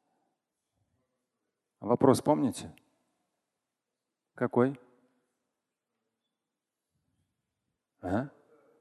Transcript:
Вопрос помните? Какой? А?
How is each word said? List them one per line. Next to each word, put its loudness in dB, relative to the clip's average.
Вопрос 2
помните? -2
Какой? -2
А? -4